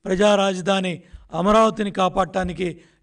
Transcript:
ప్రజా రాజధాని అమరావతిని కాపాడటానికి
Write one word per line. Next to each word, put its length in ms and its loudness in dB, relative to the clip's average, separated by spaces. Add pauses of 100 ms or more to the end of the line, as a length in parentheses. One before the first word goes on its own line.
ప్రజా 300 2
రాజధాని 680 -2 (300)
అమరావతిని 580 2
కాపాడటానికి 880 -2 (220)